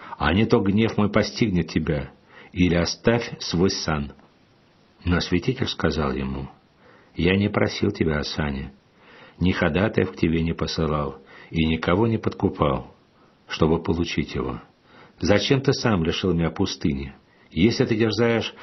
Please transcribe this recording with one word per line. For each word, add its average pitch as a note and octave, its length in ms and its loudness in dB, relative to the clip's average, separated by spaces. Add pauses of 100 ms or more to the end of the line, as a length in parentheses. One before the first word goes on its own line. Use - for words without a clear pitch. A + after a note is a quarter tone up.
(160)
а D2 160 0
не G#2 120 4
то A#2 160 4
гнев G2+ 360 2
мой G#2 140 2
постигнет G2+ 580 0
тебя, D2 440 -4 (400)
или F2 240 2
оставь A#2 640 0
свой F#2 300 0
сан». D2 420 -4 (920)
Но F2 160 0
святитель G2 460 -2
сказал D2+ 460 -2
ему: C2+ 380 -6 (680)
«Я F#2 200 2
не G2+ 120 2
просил G#2 420 0
тебя D#2 280 0
о D2 60 -4
сане, C#2 480 -6 (680)
ни F2+ 100 2
ходатаев F#2 600 0
к - 40 -14
тебе E2 260 2
не E2 100 -2
посылал D2+ 680 -2 (320)
и D#2+ 160 0
никого F2 400 2
не A2 120 0
подкупал, - 760 -2 (540)
чтобы D#2+ 340 2
получить E2 520 -2
его. B1+ 260 -6 (600)
Зачем G#2 400 2
ты C3+ 120 2
сам G#2 320 2
лишил F2 280 0
меня E2 180 2
пустыни? C#2+ 640 -4 (360)
Если G#2+ 340 2
ты A2+ 120 0
дерзаешь A2+ 680 0